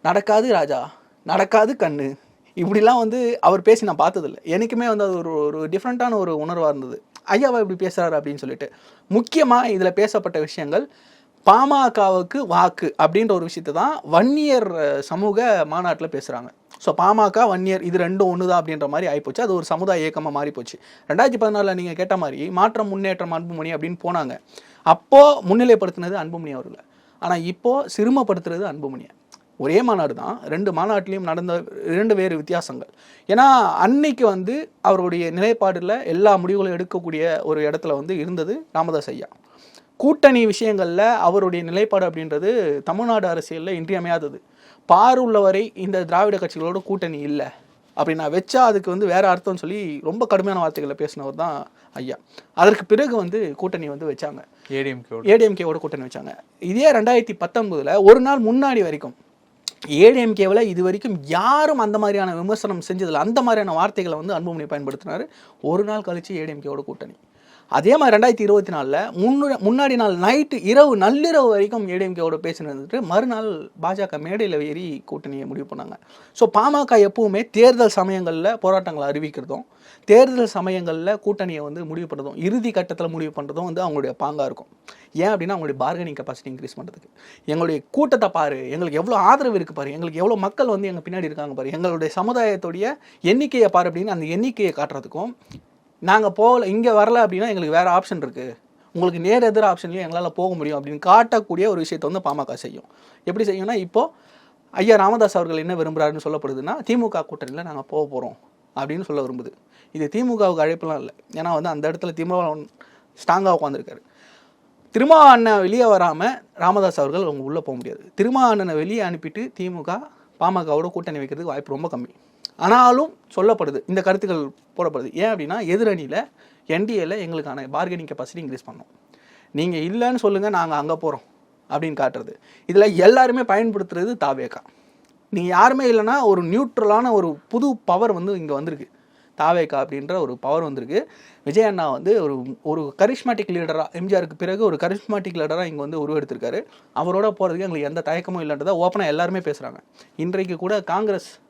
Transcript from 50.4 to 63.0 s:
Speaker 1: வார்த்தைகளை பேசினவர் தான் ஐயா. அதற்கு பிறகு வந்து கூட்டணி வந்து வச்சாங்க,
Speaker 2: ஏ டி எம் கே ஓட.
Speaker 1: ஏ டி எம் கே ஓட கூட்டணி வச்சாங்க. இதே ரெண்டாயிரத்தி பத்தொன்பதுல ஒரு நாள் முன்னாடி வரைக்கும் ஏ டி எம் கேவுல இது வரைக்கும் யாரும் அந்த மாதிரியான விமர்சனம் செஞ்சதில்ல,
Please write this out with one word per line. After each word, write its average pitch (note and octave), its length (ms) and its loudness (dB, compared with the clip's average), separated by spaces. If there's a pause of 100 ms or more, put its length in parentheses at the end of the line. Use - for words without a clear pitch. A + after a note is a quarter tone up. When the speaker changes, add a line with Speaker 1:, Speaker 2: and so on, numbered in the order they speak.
Speaker 1:
வார்த்தைகளை D3 340 -4
பேசினவர் C#3+ 380 -8
தான் D3 320 -6 (260)
ஐயா. B2+ 240 -10 (380)
அதற்கு G3 300 6
பிறகு A#3+ 320 2
வந்து F3+ 400 -4
கூட்டணி E3 320 -6
வந்து D3 240 -8
வச்சாங்க, D3 300 -10 (280)
Speaker 2:
ஏ C3+ 120 -4
டி C#3 60 -4
எம் B2+ 200 -10
கே A2+ 80 -10
ஓட. A2+ 140 0
Speaker 1:
ஏ A3+ 60 8
டி A3+ 80 6
எம் G#3 100 2
கே F3+ 100 -6
ஓட D#3+ 140 -4
கூட்டணி D3 240 -8
வச்சாங்க. C3+ 320 -14 (240)
இதே B3 340 4
ரெண்டாயிரத்தி A#3 520 2
பத்தொன்பதுல F3 580 0
ஒரு A3+ 180 12
நாள் C4+ 220 2
முன்னாடி B3 400 2
வரைக்கும் D3+ 340 -6 (760)
ஏ F#3 220 10
டி C4 80 2
எம் A#3 120 2
கேவுல G3 280 4
இது F#3 220 0
வரைக்கும் F#3+ 420 -2
யாரும் C4 540 2
அந்த G#3+ 200 0
மாதிரியான G3+ 360 0
விமர்சனம் F#3+ 480 -4 (100)
செஞ்சதில்ல, E3 340 -2